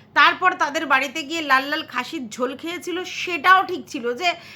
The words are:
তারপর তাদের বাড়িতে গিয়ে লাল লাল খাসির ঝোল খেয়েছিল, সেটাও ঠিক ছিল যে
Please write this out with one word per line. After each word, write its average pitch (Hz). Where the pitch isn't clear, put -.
তারপর 349
তাদের 320
বাড়িতে 277
গিয়ে 320
লাল 277
লাল 302
খাসির 254
ঝোল 254
খেয়েছিল, 349
সেটাও 359
ঠিক 359
ছিল 240
যে 339